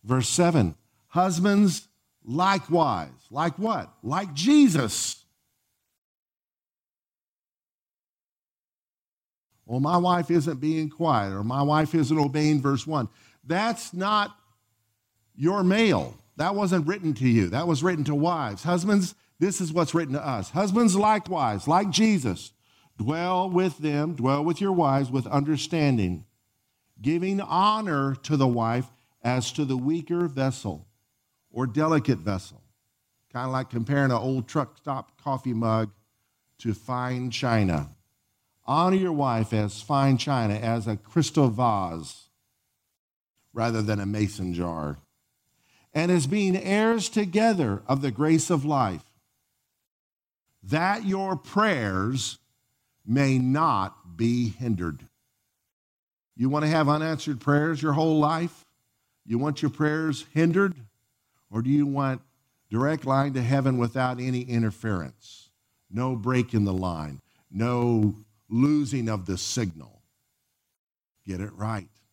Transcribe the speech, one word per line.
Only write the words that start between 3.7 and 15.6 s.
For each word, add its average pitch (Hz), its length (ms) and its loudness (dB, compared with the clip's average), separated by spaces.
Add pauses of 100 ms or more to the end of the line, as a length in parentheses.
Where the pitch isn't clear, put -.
Like 160 320 -4
Jesus. 180 920 4 (4000)
"Well, 123 140 -4
my 165 180 2
wife 175 320 2
isn't 156 300 2
being 156 300 -2
quiet," 117 420 0
or 101 120 -4
"My 131 180 0
wife 151 320 2
isn't 156 240 2
obeying," 151 420 2
verse 139 260 -2
one. 143 220 -2 (360)
That's 202 480 -4
not 202 440 -2 (1000)
your 185 280 0